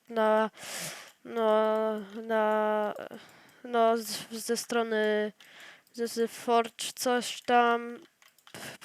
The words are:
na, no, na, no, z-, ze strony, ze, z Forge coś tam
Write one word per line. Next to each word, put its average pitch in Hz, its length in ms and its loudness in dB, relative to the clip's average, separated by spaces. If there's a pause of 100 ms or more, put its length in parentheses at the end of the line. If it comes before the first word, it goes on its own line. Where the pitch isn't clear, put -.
na, 220 420 2 (760)
no, 220 760 2 (220)
na, 214 720 0 (720)
no, 233 320 4
z-, 214 340 -8
ze 226 260 -4
strony, 214 760 0 (600)
ze, 233 160 -4
z 233 220 -2
Forge - 640 0
coś - 480 -2
tam 240 560 2 (880)